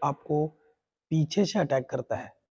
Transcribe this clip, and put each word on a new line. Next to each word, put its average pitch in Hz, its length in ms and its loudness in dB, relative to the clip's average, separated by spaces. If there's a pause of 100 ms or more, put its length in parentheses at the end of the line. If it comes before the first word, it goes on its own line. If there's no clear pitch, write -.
आपको 147 420 -2 (640)
पीछे 160 340 2
से 214 140 -2
अटैक 135 320 0
करता - 260 -4
है। - 180 -12 (200)